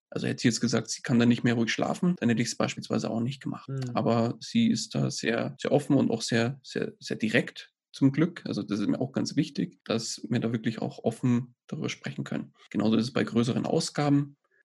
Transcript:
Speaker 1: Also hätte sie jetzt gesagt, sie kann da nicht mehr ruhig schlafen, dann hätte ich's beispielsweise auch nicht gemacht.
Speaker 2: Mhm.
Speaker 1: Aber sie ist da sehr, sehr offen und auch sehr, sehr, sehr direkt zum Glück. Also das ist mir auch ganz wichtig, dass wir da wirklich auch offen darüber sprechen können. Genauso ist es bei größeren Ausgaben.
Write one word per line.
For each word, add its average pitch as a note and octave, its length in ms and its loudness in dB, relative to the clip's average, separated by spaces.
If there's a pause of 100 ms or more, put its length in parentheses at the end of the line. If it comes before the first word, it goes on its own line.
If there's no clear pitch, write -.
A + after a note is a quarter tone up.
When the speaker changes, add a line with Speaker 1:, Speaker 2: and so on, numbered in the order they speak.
Speaker 1:
Also - 180 -4
hätte B2 140 -4
sie B2 80 4
jetzt A2 100 0
gesagt, A#2 300 0
sie - 120 -8
kann A#2+ 180 2
da A#2 60 6
nicht A#2 200 4
mehr A#2+ 80 4
ruhig A#2 180 0
schlafen, - 480 0
dann - 80 2
hätte A#2 140 4
ich's - 160 -4
beispielsweise A#2 520 -2
auch A2+ 120 -2
nicht C3 200 -4
gemacht. - 280 -8
Speaker 2:
Mhm. C3 240 -6
Speaker 1:
Aber A2+ 480 2
sie A#2 260 2
ist A2 260 0
da C#3 160 0
sehr, B2 480 -2
sehr - 140 -2
offen C#3+ 240 4
und A#2+ 160 4
auch A2+ 100 -2
sehr, A#2+ 400 0
sehr, - 380 -4
sehr - 180 -6
direkt A2+ 540 -2 (220)
zum C3+ 180 4
Glück. D#3+ 340 0
Also G#2+ 160 -2
das G2+ 200 -2
ist G2+ 60 0
mir - 120 0
auch - 140 -4
ganz A2+ 240 -2
wichtig, - 480 -2
dass - 420 -4
wir A#2+ 120 0
da A2+ 120 0
wirklich A2+ 300 -2
auch - 220 -6
offen B2 520 0 (120)
darüber D3 200 -6
sprechen - 380 -8
können. - 280 -8 (160)
Genauso A2 280 2
ist A2+ 80 2
es - 80 -6
bei A#2 100 2
größeren A#2 420 0
Ausgaben. C#3+ 680 0 (380)